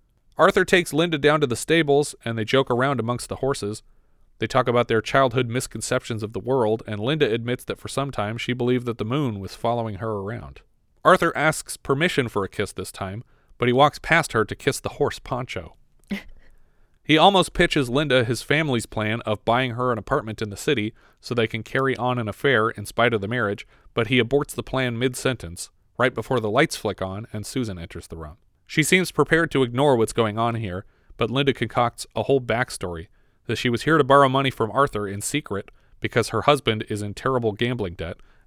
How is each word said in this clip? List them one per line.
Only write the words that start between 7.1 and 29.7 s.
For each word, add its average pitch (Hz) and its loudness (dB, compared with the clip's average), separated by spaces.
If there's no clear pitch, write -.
admits 117 -4
that 101 -6
for - -14
some 139 -4
time 110 -6
she 123 -4
believed 123 0
that 117 -6
the 107 -4
moon 120 -2
was 95 -10
following 117 -4
her 110 -6
around. 101 -10
Arthur 170 6
asks 147 -2
permission 143 0
for 101 -2
a 92 -4
kiss - -6
this - -10
time, 101 -10
but 123 0
he 123 4
walks 139 4
past 160 0
her 110 2
to - -8
kiss - -2
the - -8
horse 131 -2
Poncho. - -10
<laughs> 196 -6
He 151 4
almost 185 6
pitches 165 2
Linda 131 2
his 117 -4
family's 143 0
plan 110 -4
of 107 -4
buying 120 2
her 123 -2
an 110 -2
apartment 110 -4
in 107 -6
the 101 -12
city 110 -2
so - -8
they 117 0
can 110 -8
carry 135 -2
on 123 -2
an 110 -4
affair 113 2
in 101 -10
spite 117 2
of 107 0
the 98 -6
marriage, 110 -4
but 117 -2
he 127 4
aborts 143 -2
the 123 -6
plan 127 -4
mid-sentence, 123 -4
right 123 2
before - -2
the 107 -2
lights 135 2
flick - -4
on 95 -8
and 104 -8
Susan 107 -6
enters 85 -12
the 82 -14
room. 78 -12
She - 2
seems 185 4
prepared 160 2
to 135 2
ignore 127 4